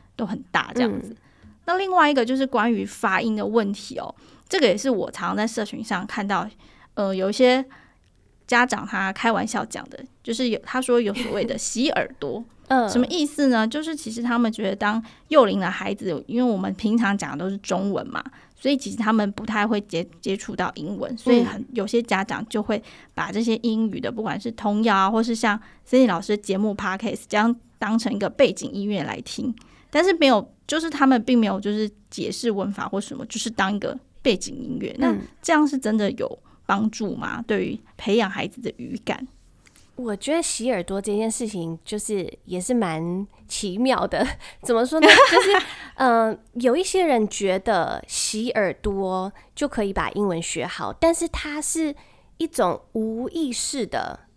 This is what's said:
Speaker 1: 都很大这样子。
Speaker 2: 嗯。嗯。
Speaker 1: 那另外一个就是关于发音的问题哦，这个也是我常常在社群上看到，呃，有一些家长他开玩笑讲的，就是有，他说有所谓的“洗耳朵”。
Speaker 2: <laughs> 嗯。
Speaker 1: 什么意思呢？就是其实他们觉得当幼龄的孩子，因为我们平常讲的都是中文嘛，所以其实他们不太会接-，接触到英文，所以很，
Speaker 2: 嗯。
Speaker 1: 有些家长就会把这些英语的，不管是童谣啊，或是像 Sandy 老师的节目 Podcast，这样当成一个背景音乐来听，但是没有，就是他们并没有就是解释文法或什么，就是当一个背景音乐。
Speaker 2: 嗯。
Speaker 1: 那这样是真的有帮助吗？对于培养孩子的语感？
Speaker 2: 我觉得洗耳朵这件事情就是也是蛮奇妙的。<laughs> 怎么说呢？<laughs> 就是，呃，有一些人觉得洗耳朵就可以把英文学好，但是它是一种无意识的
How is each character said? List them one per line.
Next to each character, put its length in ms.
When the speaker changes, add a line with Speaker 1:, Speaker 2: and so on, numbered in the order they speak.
Speaker 1:
都 100
很 120
大 220
这 80
样 80
子。 80
Speaker 2:
嗯。 40
嗯。 40
Speaker 1:
那 120
另 140
外 200
一 40
个 100
就 120
是 100
关 240
于 140
发 360
音 140
的 100
问 280
题 260
哦， 160
这 120
个 60
也 100
是 140
我 200
常 180
常 80
在 100
社 180
群 180
上 240
看 200
到， 220
呃， 200
有 160
一 20
些 320
家 200
长 200
他 260
开 200
玩 140
笑 180
讲 240
的， 160
就 120
是 160
有， 140
他 160
说 200
有 140
所 180
谓 120
的 140
“洗 320
耳 180
朵”。 240
Speaker 2:
<laughs> 100
嗯。 200
Speaker 1:
什 100
么 80
意 180
思 240
呢？ 180
就 160
是 120
其 160
实 120
他 160
们 140
觉 160
得 80
当 260
幼 160
龄 160
的 100
孩 240
子， 320
因 180
为 80
我 40
们 180
平 240
常 180
讲 200
的 80
都 60
是 80
中 340
文 140
嘛， 160
所 160
以 60
其 140
实 60
他 160
们 200
不 140
太 200
会 160
接-， 240
接 160
触 180
到 200
英 220
文， 200
所 160
以 120
很， 160
Speaker 2:
嗯。 120
Speaker 1:
有 140
些 160
家 220
长 240
就 140
会 200
把 160
这 120
些 200
英 280
语 100
的， 100
不 120
管 180
是 120
童 320
谣 100
啊， 160
或 120
是 120
像 260
Sandy 180
老 140
师 160
的 60
节 160
目 160
Podcast， 540
这 80
样 180
当 200
成 140
一 60
个 100
背 240
景 200
音 140
乐 160
来 180
听， 320
但 140
是 100
没 120
有， 280
就 100
是 100
他 200
们 160
并 120
没 100
有 120
就 140
是 180
解 220
释 220
文 200
法 160
或 120
什 160
么， 100
就 100
是 140
当 240
一 60
个 180
背 140
景 180
音 240
乐。 220
Speaker 2:
嗯。 0
Speaker 1:
那 160
这 100
样 140
是 100
真 220
的 140
有 260
帮 220
助 280
吗？ 320
对 160
于 160
培 180
养 160
孩 160
子 140
的 160
语 280
感？ 220
Speaker 2:
我 200
觉 180
得 80
洗 280
耳 140
朵 140
这 160
件 160
事 160
情 380
就 140
是 280
也 120
是 140
蛮 540
奇 300
妙 300
的。 200
<laughs> 240
怎 100
么 120
说 120
呢？ 80
<laughs> 100
就 120
是， 240
呃， 380
有 200
一 80
些 220
人 240
觉 300
得 500
洗 440
耳 220
朵 560
就 140
可 160
以 80
把 200
英 140
文 140
学 260
好， 240
但 240
是 140
它 320
是 340
一 80
种 340
无 360
意 240
识 320
的 340